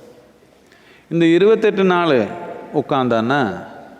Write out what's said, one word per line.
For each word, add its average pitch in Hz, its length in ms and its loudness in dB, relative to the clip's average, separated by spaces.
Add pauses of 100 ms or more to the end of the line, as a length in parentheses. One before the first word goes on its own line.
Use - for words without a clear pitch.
(1120)
இந்த 165 140 2
இருபத்தெட்டு 202 580 2
நாள் 165 440 2 (460)
உட்கார்ந்தான்னா, 120 920 -2 (340)